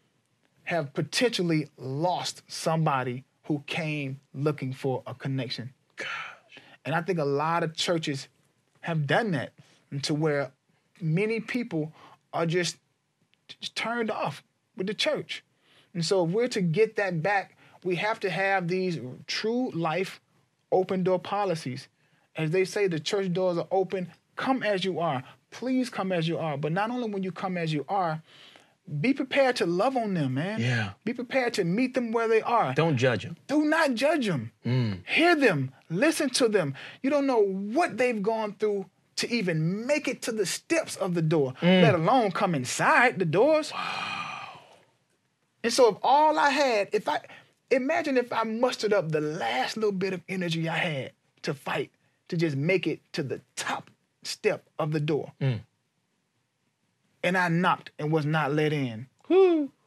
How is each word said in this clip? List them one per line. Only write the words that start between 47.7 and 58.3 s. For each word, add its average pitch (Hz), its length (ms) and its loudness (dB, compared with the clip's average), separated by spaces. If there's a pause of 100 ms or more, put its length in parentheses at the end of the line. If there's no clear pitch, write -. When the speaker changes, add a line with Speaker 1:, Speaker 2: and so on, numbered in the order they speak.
Speaker 1:
imagine 285 440 0
if 240 160 0
I 226 120 0
mustered 226 480 0
up 180 180 2
the 156 100 0
last 190 560 -4
little 214 140 0
bit 190 220 -2
of 180 160 -6
energy 170 400 -2
I 160 80 -4
had 151 360 -4 (300)
to 180 120 -2
fight, - 360 -6 (380)
to 185 80 -4
just 160 200 2
make 170 300 0
it 151 140 -4 (140)
to 156 100 -4
the 117 160 -6 (160)
top - 340 -8 (320)
step - 460 -4 (100)
of 151 140 -2
the 156 80 0
door. 151 400 -2
Speaker 2:
Mm. 123 200 0 (1600)
Speaker 1:
And 180 140 2
I 180 120 2
knocked 170 500 2
and 151 140 -2
was 156 140 2
not 151 260 0